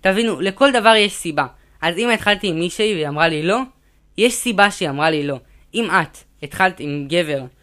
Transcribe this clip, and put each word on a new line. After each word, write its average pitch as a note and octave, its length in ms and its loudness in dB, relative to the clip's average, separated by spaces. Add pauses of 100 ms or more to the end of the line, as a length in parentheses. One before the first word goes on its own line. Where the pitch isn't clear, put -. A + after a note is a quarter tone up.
תבינו, F#3+ 400 0
לכל G3 320 2
דבר A3+ 240 4
יש G#3 160 2
סיבה. D3 340 -4 (360)
אז E3+ 160 -2
אם A#3+ 120 0
התחלתי G#3 380 0
עם D#3+ 100 -2
מישהי G3+ 360 -2
והיא D3+ 140 -2
אמרה D3+ 200 2
לי D#3 140 -4
לא, F#3+ 180 0 (580)
יש A#3+ 160 2
סיבה G3+ 360 2
שהיא F3+ 180 -4
אמרה D3 220 0
לי D3+ 160 0
לא. C#3 100 -4 (380)
אם A3 160 -2
את F3 280 -2 (240)
התחלת F#3 380 -2
עם C#3+ 280 -6
גבר, D3+ 340 0 (200)